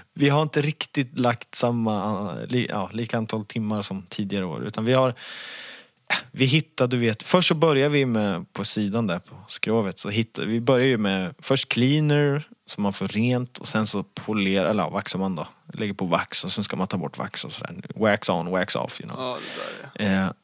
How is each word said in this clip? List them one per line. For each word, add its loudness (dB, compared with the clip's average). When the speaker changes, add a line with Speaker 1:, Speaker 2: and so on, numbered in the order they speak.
Speaker 1:
Vi 4
har 4
inte 0
riktigt -2
lagt 0
samma, 0
li-, -2
ja, -4
lika -4
antal -4
timmar -2
som -4
tidigare -4
år, -6
utan -4
vi 4
har, 4
vi 2
hittade, 2
du 2
vet, 2
först 6
så 4
börjar 6
vi 4
med, 0
på -2
sidan 0
där 0
på -20
skrovet, -2
så -6
hittar, -2
vi -2
börjar 4
ju 2
med 0
först 0
cleaner, 2
så -6
man 0
får -4
rent, 0
och -6
sen 0
så 0
polerar, 0
eller 2
ja, -2
vaxar -4
man -2
då. -6
Lägger -4
på -4
vax 0
och -4
sen -2
ska -4
man 0
ta -4
bort -6
vax -6
och -10
sådär. -10
Wax 2
on, 0
wax 0
off, -6
you -12
know. -8
Speaker 2:
Ja, -6
det -4
där, 2
ja. 2
Speaker 1:
Eh, -2